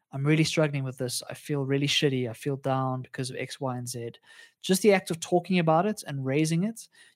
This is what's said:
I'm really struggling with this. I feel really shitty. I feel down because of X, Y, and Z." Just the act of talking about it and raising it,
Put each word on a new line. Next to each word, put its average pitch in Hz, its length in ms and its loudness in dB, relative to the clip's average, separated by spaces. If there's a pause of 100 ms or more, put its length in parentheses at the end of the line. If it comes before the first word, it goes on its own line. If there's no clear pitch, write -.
(120)
I'm 139 160 -6
really 156 160 6
struggling 147 400 2
with 131 160 -8
this. 127 280 -4
I - 60 -10
feel 143 320 -4
really 139 220 0
shitty. 131 420 2
I 110 40 -8
feel 139 240 -4
down 131 440 -2
because 127 300 -8
of 131 60 -10
X, - 220 -8
Y, 131 160 -4
and 123 140 -8
Z." 117 220 -8 (500)
Just 190 220 2
the 208 100 8
act 190 180 0
of 165 80 -4
talking 180 400 0
about 160 280 4
it 214 200 -6
and 139 180 -6
raising 160 380 0
it, 226 240 -8 (280)